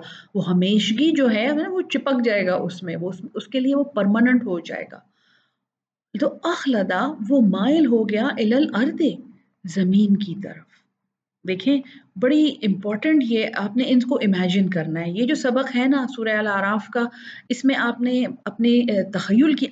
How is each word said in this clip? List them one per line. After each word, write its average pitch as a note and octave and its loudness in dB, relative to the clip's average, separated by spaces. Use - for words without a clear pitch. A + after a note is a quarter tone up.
وہ F3 -2
ہمیشگی G#3 2
جو C#4 2
ہے D4 0
وہ F#4 -2
چپک B3+ -2
جائے G3+ 2
گا F3+ 0
اس - -6
میں، E3 -8
وہ E3+ -6
اس، F3+ -12
اس G#3+ -12
کے C4 -2
لیے C4+ 2
وہ C#4+ 2
permanent A#3 2
ہو F3+ -4
جائے - -10
گا۔ - -20
تو - 0
اخلدا، A#3+ -2
وہ C4+ 4
مائل B3 4
ہو A3+ 2
گیا، G#3 0
الی A3+ 0
الارض، C#4 0
زمین F#3+ 2
کی F#3 -4
طرف۔ D#3+ -16
دیکھیں، C4 0
بڑی D4 2
important G#3+ 0
یہ A3 0
آپ G3+ -4
نے C4 2
ان B3+ 4
کو B3+ 0
امیجن F#3 2
کرنا D#3+ -4
ہے۔ E3+ -6
یہ G#3+ -2
جو D#4 0
سبق C4 -2
ہے B3+ 0
نا C4+ 0
سورہ A3 -2
الاعراف G3+ -2
کا، A#3+ -2
اس B3 -4
میں C4 4
آپ A#3+ -2
نے B3 0
اپنے، A3+ 0
اے، A#3+ 2
تخیل A#3 4
کی C4 -2